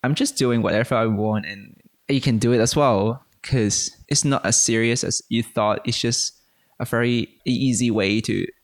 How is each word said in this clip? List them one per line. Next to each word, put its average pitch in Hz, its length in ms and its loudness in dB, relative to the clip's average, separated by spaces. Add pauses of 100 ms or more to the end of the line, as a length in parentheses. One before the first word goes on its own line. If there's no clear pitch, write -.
I'm 131 100 0
just 269 240 -2
doing 120 240 2
whatever 104 340 0
I 113 120 2
want, 107 400 0
and 98 280 -18 (340)
you 139 120 0
can 117 160 0
do 117 140 2
it 123 80 4
as 120 160 2
well, 120 500 2 (160)
'cause - 480 -2 (180)
it's - 180 0
not 139 200 0
as 117 160 2
serious 117 420 2
as - 260 -4
you 117 120 0
thought. 107 440 -2
It's 120 140 -2
just - 340 -2 (460)
a 123 60 -4
very 120 420 0 (200)
e-, 127 40 0
easy 120 380 0
way 107 320 2
to 98 240 -2 (180)